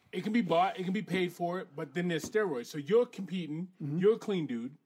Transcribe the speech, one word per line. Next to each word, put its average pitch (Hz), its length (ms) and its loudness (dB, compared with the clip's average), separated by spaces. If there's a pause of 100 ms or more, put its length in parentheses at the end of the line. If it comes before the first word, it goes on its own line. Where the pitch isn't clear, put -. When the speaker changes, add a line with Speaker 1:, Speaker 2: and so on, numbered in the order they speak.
(120)
Speaker 1:
it 180 120 -4
can 220 100 -2
be 240 80 4
bought, 175 380 2
it 185 40 -4
can 185 100 -2
be 214 80 -2
paid 180 320 -2
for, 175 320 -4 (100)
but 151 180 -8
then 175 140 -2
there's 160 160 0
steroids. 151 440 0
So 160 100 -10
you're 196 280 4
competing, 180 600 -6 (160)
Speaker 2:
Mm-hmm. 147 160 -2
Speaker 1:
you're 202 160 6
a - 40 -4
clean 185 280 -2
dude. 123 240 -6 (140)